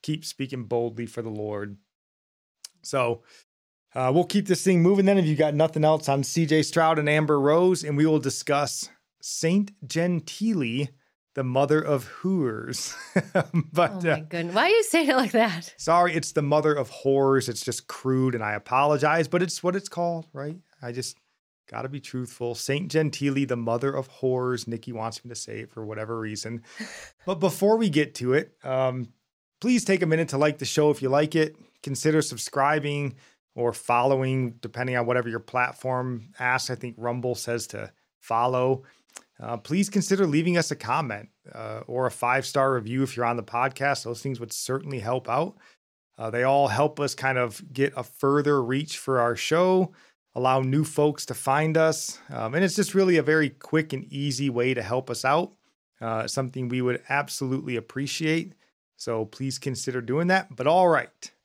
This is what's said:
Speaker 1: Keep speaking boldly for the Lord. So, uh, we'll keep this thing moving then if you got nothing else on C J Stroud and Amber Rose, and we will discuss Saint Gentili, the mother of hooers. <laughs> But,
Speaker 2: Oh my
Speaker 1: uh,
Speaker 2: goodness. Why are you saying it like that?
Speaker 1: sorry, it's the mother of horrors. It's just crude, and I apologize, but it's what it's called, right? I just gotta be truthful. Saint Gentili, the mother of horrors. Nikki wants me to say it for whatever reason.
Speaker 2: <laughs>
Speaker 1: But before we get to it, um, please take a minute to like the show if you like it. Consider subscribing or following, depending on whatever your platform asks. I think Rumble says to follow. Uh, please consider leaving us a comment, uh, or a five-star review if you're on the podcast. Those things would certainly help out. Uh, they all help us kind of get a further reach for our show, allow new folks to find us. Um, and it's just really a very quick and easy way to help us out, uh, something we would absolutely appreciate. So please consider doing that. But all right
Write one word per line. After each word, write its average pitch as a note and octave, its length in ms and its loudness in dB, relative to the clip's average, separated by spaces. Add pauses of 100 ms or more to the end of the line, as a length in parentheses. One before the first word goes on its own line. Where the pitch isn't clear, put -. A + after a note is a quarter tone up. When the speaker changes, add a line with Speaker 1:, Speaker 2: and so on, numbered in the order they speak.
Speaker 1:
Keep D#3 220 -6
speaking C3 400 -10
boldly A#2 400 -2
for A#2 160 -10
the A2+ 80 -8
Lord. G#2 480 -8 (1040)
So, A#2+ 420 -2 (720)
uh, B2+ 180 2
we'll F3 120 4
keep G3+ 220 0
this F3+ 160 0
thing F#3 180 4
moving F#3+ 240 6
then G3+ 120 6
if F3+ 80 4
you D3+ 100 2
got D3+ 180 2
nothing D#3 320 2
else D#3 240 4
on C#3 140 2
C E3 220 2
J D#3 160 4
Stroud D#3+ 380 2
and D3 100 0
Amber D3+ 300 4
Rose, E3+ 440 4
and D3 140 -2
we D3+ 80 6
will D#3 140 4
discuss C#3 720 -2 (320)
Saint G3 500 0 (160)
Gentili, D#3+ 1040 -2 (440)
the C3+ 100 -4
mother C#3 380 2
of C#3+ 240 -2
hooers. B2+ 880 -4 (220)
<laughs> - 180 0 (400)
But, E3+ 180 4
Speaker 2:
Oh G3 120 -10
my E3 80 2
Speaker 1:
uh, D#3 80 0
Speaker 2:
goodness. E3+ 360 -6
Why B3 100 4
are F4+ 40 2
you A4 140 4
saying D#4+ 260 2
it C4+ 60 4
like B3 160 2
that? G#3+ 460 0
Speaker 1:
sorry, F3 360 2
it's D#3 200 -4
the D#3 80 2
mother D3+ 320 4
of C3+ 160 -2
horrors. C3+ 600 4
It's A2 140 -8
just - 240 -6
crude, C3 480 0
and A2 80 -4
I G#2 100 -2
apologize, D3 720 2
but F3 140 0
it's F#3 220 -4
what F3+ 120 0
it's G3 140 -6
called, E3+ 440 -4
right? D3 240 -10 (240)
I B2 100 -10
just B2 260 -8 (520)
gotta A#2 200 -8
be C#3 100 -10
truthful. A#2+ 540 -8
Saint D3 380 -4
Gentili, C#3+ 560 0
the B2 100 0
mother A#2 360 -2
of C3+ 140 -4
horrors. B2+ 600 -2
Nikki A#2 240 -8
wants A2+ 340 -8
me B2 40 -16
to A#2 60 -14
say A2 260 -10
it - 100 -14
for A2+ 140 -12
whatever A2 340 -8
reason. A2 420 -8 (320)
Speaker 2:
<laughs> - 320 -20
Speaker 1:
But F3+ 140 -4
before G3 380 4
we A3+ 120 2
get D3 260 2
to B2 180 0
it, D#3 300 0
um, C3 440 -2 (520)
please A#3+ 240 2
take F#3+ 200 2
a - 20 2
minute D#3+ 240 2
to C#3 80 -2
like D3+ 220 2
the C3+ 60 -6
show D3+ 260 4
if C#3+ 100 0
you C3 80 0
like D3+ 260 4
it. D#3 200 2 (260)
Consider D3+ 400 2
subscribing C#3+ 920 -2 (400)
or A#2+ 180 0
following, C3 800 2 (100)
depending B2 340 -6
on A#2+ 120 0
whatever B2 200 0
your A2+ 120 -6
platform B2+ 880 -4 (100)
asks. B2+ 300 -2
I B2+ 60 -4
think B2 240 -12
Rumble A#2+ 360 -2
says A#2 320 -6
to G#2 240 -12 (280)
follow. B2+ 640 0 (560)
Uh, A#2 180 -8
please F#3+ 320 -2
consider G3 380 2
leaving E3 300 2
us D#3+ 140 0
a C#3+ 40 -4
comment, A#2 540 -6 (240)
uh, A2 340 -10
or B2+ 180 -2
a B2 60 0
five-star C3+ 640 0
review A#2+ 280 -2
if C3 140 -4
you're A#2+ 80 0
on A#2+ 120 0
the A2 60 -6
podcast. C3+ 600 -2
Those A#2+ 180 -8
things C3 180 -6
would A#2 140 -10
certainly C3+ 460 -6
help A#2+ 300 -4
out. D3+ 280 -2 (600)
Uh, A2+ 120 -8
they A#2+ 140 -2
all C#3 240 4
help D3 320 0
us C#3+ 160 -2
kind C3 240 0
of A#2+ 220 -2 (120)
get C3+ 240 0
a B2+ 60 -6
further C#3+ 600 2
reach C#3 340 -4
for C3 220 0
our A#2 160 2
show, F#3 560 2 (440)
allow C3 260 2
new C3+ 220 2
folks D3 440 0
to C3 60 -8
find D3+ 440 0
us. D#3+ 420 0 (100)
Um, A#2 260 -6
and F3+ 80 2
it's F#3 120 0
just G3+ 180 0
really F#3 240 4
a C#3+ 60 4
very D3+ 260 4
quick D#3 440 -2
and C3 180 -8
easy C#3 380 -2
way B2 240 0
to B2 80 -2
help B2 280 -4
us A#2 160 -6
out, D#3+ 260 2 (500)
uh, A2+ 260 -4
something C3 420 -4
we B2+ 120 -2
would B2 280 -2
absolutely C3+ 640 -4
appreciate. D#3 800 -4 (440)
So A2+ 280 -4
please C3 340 -8
consider B2+ 420 -6
doing C#3 260 0
that. F#3 280 0
But B2+ 120 -4
all F3+ 200 6
right - 440 0 (140)